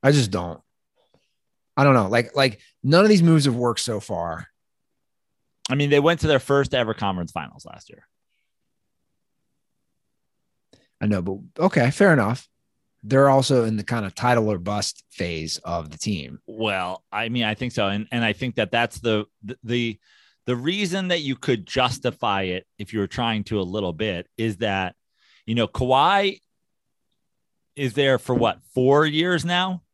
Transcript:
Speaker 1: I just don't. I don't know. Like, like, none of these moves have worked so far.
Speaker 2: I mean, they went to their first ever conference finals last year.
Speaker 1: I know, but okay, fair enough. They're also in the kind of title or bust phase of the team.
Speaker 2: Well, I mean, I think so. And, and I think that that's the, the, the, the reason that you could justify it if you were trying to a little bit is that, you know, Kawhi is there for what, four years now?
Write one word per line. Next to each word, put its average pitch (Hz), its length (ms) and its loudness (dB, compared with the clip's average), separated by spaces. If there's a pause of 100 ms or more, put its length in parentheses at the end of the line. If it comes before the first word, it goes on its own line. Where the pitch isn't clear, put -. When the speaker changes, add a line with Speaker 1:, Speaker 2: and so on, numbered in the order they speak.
Speaker 1:
I 139 120 4
just 120 180 2
don't. 87 300 -8 (1160)
I 139 80 4
don't 139 80 6
know. 104 160 4
Like, 117 260 0
like, 135 240 0 (240)
none 160 200 4
of 214 60 4
these 196 140 6
moves 160 220 6
have 123 100 2
worked 120 240 -2
so 107 220 -6
far. 85 460 -8 (1200)
Speaker 2:
I 131 60 -2
mean, 143 140 0
they 143 120 6
went 165 200 2
to 156 60 0
their 143 120 4
first 139 340 2
ever 113 200 0
conference 92 380 -4
finals - 340 -12
last - 240 -20
year. - 160 -20 (3000)
Speaker 1:
I 110 80 -4
know, 101 140 0
but 95 160 -6 (200)
okay, 147 340 2
fair 190 220 4
enough. 117 340 0 (560)
They're 135 260 4
also 135 340 4
in 110 140 -2
the 101 60 -4
kind 113 220 -4
of 95 80 -10
title 117 380 2
or 95 80 -2
bust 101 520 -6
phase 80 480 -8
of 85 300 -8
the 76 80 -18
team. 73 480 -8
Speaker 2:
Well, 98 680 -6
I 110 180 -6
mean, 120 140 -4
I 107 120 -2
think 123 160 -8
so. 104 160 -2
And, 104 240 -4
and 117 120 -2
I 107 100 0
think 123 220 -6
that 104 160 -2
that's 117 280 -2
the, 107 260 0 (180)
the, 104 200 -14
the, 117 360 -4 (460)
the 123 100 -2
reason 185 520 0
that 175 140 0
you 135 140 -2
could 113 300 -2
justify 120 800 -2
it 92 240 -6 (100)
if 104 160 -12
you 110 60 -2
were 98 80 0
trying 113 380 -4
to 107 140 -2
a 95 40 0
little 92 300 -4
bit 90 340 -4 (100)
is 113 200 -2
that, 95 380 -4 (520)
you 113 80 -2
know, 117 120 0
Kawhi 165 760 0 (1300)
is 131 180 -4
there 135 260 2
for 127 160 -2
what, 113 240 0 (160)
four 139 300 4
years 160 400 0
now? 180 360 -2 (120)